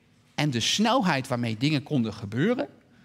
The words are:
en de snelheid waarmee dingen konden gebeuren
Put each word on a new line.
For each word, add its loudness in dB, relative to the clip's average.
en 0
de 0
snelheid 2
waarmee -2
dingen 0
konden 0
gebeuren -2